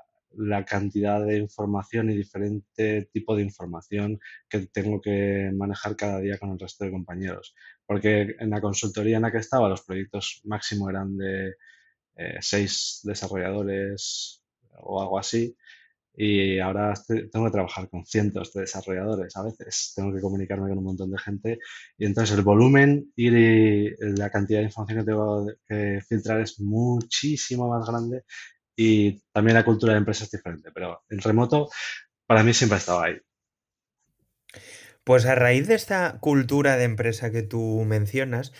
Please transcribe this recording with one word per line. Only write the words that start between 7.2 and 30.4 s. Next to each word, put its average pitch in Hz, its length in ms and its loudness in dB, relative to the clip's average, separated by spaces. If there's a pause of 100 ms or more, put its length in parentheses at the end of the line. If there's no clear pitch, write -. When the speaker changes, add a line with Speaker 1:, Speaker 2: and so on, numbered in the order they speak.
Speaker 1:
Porque 104 520 0
en 113 120 -4
la 104 100 -4
consultoría 104 560 -2
en 110 60 2
la 117 100 0
que 117 60 -2
estaba, 110 300 2
los 95 140 -4
proyectos 98 640 -10
máximo 104 460 -6
eran 98 260 -6
de, 95 380 -6 (640)
eh, 85 240 -10
seis - 640 -4
desarrolladores 98 1400 -6 (360)
o 95 220 -8
algo 95 180 -4
así, 117 380 -4 (580)
y 98 440 0
ahora 98 340 -2
estoy, 110 380 -6
tengo 113 160 0
que 107 60 0
trabajar 92 380 -4
con 87 140 -10
cientos 98 480 -2
de 98 100 -6
desarrolladores 95 760 -6
a 95 60 -8
veces, - 520 -8
tengo 98 200 -4
que 95 80 -6
comunicarme 98 460 -4
con 98 100 -4
un 95 60 -4
montón 95 260 -6
de 98 80 -6
gente, 110 400 -6 (400)
y 107 80 -2
entonces 104 300 2
el 101 60 6
volumen 139 720 6
y 120 140 4 (880)
la 101 120 -2
cantidad 104 300 2
de 107 60 2
información 110 340 -4
que 107 40 -4
tengo 107 420 0 (200)
que 101 420 -2
filtrar 110 320 0
es 110 200 -6
muchísimo 120 1080 -2
más 117 180 -2
grande, 117 380 -4 (540)
y 107 420 4 (120)
también 113 240 6
la 113 80 8
cultura 113 280 4
de 107 60 6
empresa 107 260 -2
es 101 60 -12
diferente, 82 440 -14